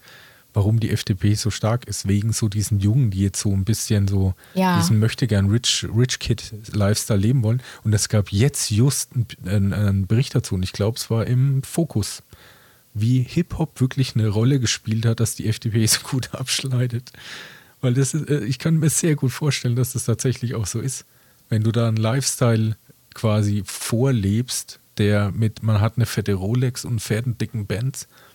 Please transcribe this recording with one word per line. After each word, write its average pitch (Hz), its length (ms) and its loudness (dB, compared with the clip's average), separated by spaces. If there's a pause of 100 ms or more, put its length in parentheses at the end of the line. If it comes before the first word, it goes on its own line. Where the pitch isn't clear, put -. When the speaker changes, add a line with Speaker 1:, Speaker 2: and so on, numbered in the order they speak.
(540)
Speaker 1:
warum 107 260 2
die 110 120 -2
F - 120 -2
D 104 120 -2
P 101 180 2
so 104 160 -2
stark 113 360 -2
ist, - 220 -8
wegen 101 240 2
so 110 160 0
diesen 101 320 0
Jungen, 110 300 2
die 95 120 0
jetzt 98 200 0
so 104 100 0
ein 98 120 0
bisschen 104 440 0
so 95 280 0 (180)
Speaker 2:
Ja. 185 240 2
Speaker 1:
diesen 165 220 4
Möchtegern 107 500 2
Rich, - 460 0
Rich 123 240 2
Kid - 340 -4 (200)
Lifestyle 104 460 2
leben 120 220 2
wollen. 113 220 0 (200)
Und 107 100 2
es 104 140 0
gab 104 240 2
jetzt 117 380 2
just 120 460 2
einen, 120 100 0 (220)
einen, 98 260 2
einen 98 340 2
Bericht 117 280 0
dazu, - 180 -2
und 92 80 0
ich 92 120 -4
glaub, 107 240 -2
es - 120 -10
war 113 160 0
im 131 380 2
Fokus, - 580 -4 (720)
wie 120 300 2
Hip-Hop - 580 -4
wirklich 131 340 0
eine 110 120 2
Rolle 113 320 2
gespielt 110 480 -2
hat, 113 120 0
dass 113 140 0
die - 160 -6
F 110 80 0
D - 120 -4
P 110 160 2
<laughs> - 20 2
so - 140 0
gut - 340 -6
abschneidet. 127 760 -4 (720)
Weil 123 140 2
das 135 180 2
ist, 151 160 -4
äh, 143 160 0
ich 131 140 -2
kann 160 180 2
mir 160 140 2
sehr 160 240 2
gut 135 160 0
vorstellen, 127 440 0
dass 123 180 0
das 117 120 -4
tatsächlich 120 480 0
auch 107 140 -4
so 117 120 -4
ist. - 260 -6 (440)
Wenn 110 140 2
du 113 80 2
da 117 160 2
einen 110 100 2
Lifestyle 110 760 2 (380)
quasi 104 520 2
vorlebst, 117 1120 0 (180)
der 104 360 2
mit, 110 300 -2
man 110 180 4
hat 110 160 0
eine 117 80 4
fette 101 280 -2
Rolex 120 520 -2
und 117 160 -4
fährt 107 240 -2
einen 117 120 -4
dicken 110 280 -4
Benz, 120 420 -6 (260)